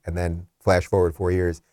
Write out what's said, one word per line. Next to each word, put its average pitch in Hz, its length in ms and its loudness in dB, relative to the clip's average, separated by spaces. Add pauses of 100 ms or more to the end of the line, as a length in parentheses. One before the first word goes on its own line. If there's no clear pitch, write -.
and 82 120 -6
then 87 300 -4 (120)
flash 90 260 2
forward 90 300 2
four 90 160 -2
years, 90 300 0 (120)